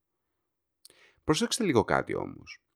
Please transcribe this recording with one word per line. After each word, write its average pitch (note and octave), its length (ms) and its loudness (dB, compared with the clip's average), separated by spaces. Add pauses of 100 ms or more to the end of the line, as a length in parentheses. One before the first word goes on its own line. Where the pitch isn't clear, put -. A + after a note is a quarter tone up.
(1200)
Προσέξτε A3 400 0
λίγο B2 200 4
κάτι C2+ 320 0
όμως. - 460 -10 (140)